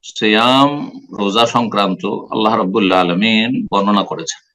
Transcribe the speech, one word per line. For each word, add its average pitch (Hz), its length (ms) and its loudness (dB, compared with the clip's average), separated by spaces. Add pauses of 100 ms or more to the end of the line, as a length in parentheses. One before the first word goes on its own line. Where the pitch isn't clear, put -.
সিয়াম, 123 640 2 (480)
রোজা 101 280 0
সংক্রান্ত 104 560 -2 (280)
আল্লাহ 110 260 0
রাব্বুল 98 360 0
আলামিন 104 580 2 (160)
বর্ণনা 98 380 0
করেছেন। - 360 -10 (140)